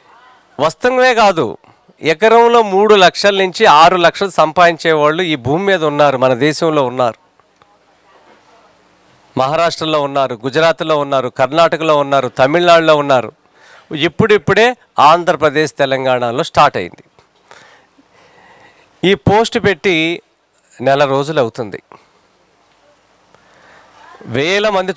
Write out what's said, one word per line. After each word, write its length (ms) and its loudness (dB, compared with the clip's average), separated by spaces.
వస్తంవే 540 0
కాదు, 440 0
ఎకరంలో 600 4
మూడు 340 2
లక్షల 420 2
నుంచి 280 -2
ఆరు 300 6
లక్షలు 340 -2
సంపాదించే 600 0
వాళ్ళు 320 0
ఈ 120 -2
భూమి 300 -4
మీద 200 0
ఉన్నారు, 320 0
మన 160 0
దేశంలో 520 -2
ఉన్నారు. 440 -6
మహారాష్ట్రలో 640 -2
ఉన్నారు, 340 -4
గుజరాత్లో 640 -2
ఉన్నారు, 300 -4
కర్ణాటకలో 680 0
ఉన్నారు, 300 0
తమిళనాడులో 680 2
ఉన్నారు. 340 0
ఇప్పుడిప్పుడే 800 0
ఆంధ్రప్రదేశ్, 800 2
తెలంగాణలో 680 -2
స్టార్ట్ 340 0
అయింది. 260 -10
ఈ 120 0
పోస్ట్ 440 0
పెట్టి 640 -2
నెల 240 0
రోజులు 340 -4
అవుతుంది. 440 -6
వేల 480 -2
మంది 280 -4